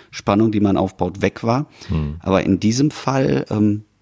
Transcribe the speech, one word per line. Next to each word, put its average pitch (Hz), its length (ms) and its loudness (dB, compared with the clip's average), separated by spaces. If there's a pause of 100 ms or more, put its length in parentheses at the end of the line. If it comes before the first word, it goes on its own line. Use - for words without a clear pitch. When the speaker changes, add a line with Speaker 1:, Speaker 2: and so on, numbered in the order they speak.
(120)
Speaker 1:
Spannung, 107 400 0
die 104 80 0
man 98 160 2
aufbaut, 95 460 -2
weg 98 200 -2
war. 123 240 0 (220)
Speaker 2:
Hm. 76 320 -4
Speaker 1:
Aber 95 240 2
in - 160 2
diesem 123 320 2
Fall, 135 580 -2
ähm, 104 320 0 (200)